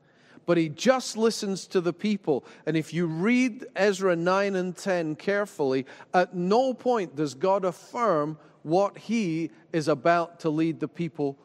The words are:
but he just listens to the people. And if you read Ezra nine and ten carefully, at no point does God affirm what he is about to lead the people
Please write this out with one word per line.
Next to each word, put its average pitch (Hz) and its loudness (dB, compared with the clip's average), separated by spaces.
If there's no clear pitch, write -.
but 175 2
he 165 2
just 247 0
listens 214 -2
to 190 0
the 170 0
people. 180 -2
And 156 0
if 156 -4
you 175 0
read 226 0
Ezra 190 2
nine 190 0
and 180 -4
ten 170 -2
carefully, 151 -2
at 180 2
no 220 2
point 226 -2
does 143 -2
God 190 0
affirm 165 -2
what 190 2
he 170 -2
is 160 -2
about 165 2
to 160 -2
lead 156 0
the 147 -4
people 147 -4